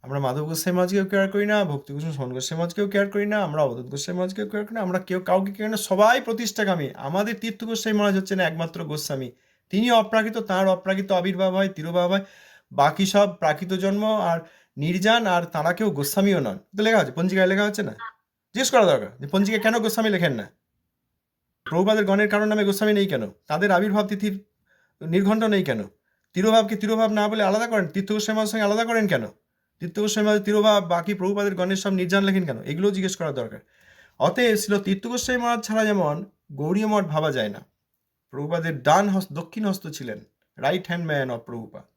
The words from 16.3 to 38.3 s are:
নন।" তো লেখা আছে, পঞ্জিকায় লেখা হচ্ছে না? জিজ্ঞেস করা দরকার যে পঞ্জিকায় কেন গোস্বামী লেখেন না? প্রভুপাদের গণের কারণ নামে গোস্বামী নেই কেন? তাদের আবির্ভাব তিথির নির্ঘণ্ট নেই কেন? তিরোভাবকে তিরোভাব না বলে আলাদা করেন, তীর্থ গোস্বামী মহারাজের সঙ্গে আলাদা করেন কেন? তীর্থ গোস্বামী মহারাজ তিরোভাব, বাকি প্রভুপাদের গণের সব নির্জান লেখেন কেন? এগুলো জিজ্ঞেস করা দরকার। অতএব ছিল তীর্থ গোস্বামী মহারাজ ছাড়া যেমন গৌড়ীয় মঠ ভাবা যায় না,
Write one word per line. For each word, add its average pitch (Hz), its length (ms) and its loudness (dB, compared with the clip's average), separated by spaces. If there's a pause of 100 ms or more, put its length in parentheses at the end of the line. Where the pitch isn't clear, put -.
নন।" 117 180 -4 (180)
তো 208 60 0
লেখা 220 160 4
আছে, 143 140 2
পঞ্জিকায় 185 340 2
লেখা 196 180 2
হচ্ছে 208 180 -2
না? 156 100 -6 (640)
জিজ্ঞেস 254 160 0
করা 233 140 6
দরকার 135 240 2 (120)
যে 139 60 -10
পঞ্জিকায় 202 360 2
কেন 226 160 2
গোস্বামী 220 320 0
লেখেন 170 220 2
না? 107 180 -8 (1120)
প্রভুপাদের 202 400 2
গণের 196 240 4
কারণ 208 200 2
নামে 214 160 2
গোস্বামী 196 280 2
নেই 196 140 4
কেন? 120 240 -4 (160)
তাদের 180 240 0
আবির্ভাব 202 360 4
তিথির 202 380 -4 (560)
নির্ঘণ্ট 196 440 2
নেই 202 200 2
কেন? 117 180 -2 (500)
তিরোভাবকে 214 440 4
তিরোভাব 220 340 2
না 208 180 2
বলে 220 140 0
আলাদা 214 240 2
করেন, 208 220 0
তীর্থ 196 240 -4
গোস্বামী 214 240 -2
মহারাজের 214 140 0
সঙ্গে 214 140 0
আলাদা 214 200 2
করেন 226 240 2
কেন? 120 180 0 (520)
তীর্থ 175 200 -8
গোস্বামী 208 280 0
মহারাজ 208 180 4
তিরোভাব, 208 440 4
বাকি 175 260 -2
প্রভুপাদের 202 400 -2
গণের 185 220 -2
সব 196 140 -4
নির্জান 190 340 0
লেখেন 190 220 2
কেন? 117 160 -6
এগুলো 175 280 0
জিজ্ঞেস 185 260 -4
করা 156 160 -6
দরকার। 113 280 -8 (580)
অতএব 220 380 2
ছিল 202 220 0
তীর্থ 196 280 -2
গোস্বামী 247 360 -2
মহারাজ 240 220 -2
ছাড়া 220 200 0
যেমন 185 400 0 (280)
গৌড়ীয় 170 340 -2
মঠ 208 180 2
ভাবা 156 280 -2
যায় 113 160 -2
না, 101 180 -12 (640)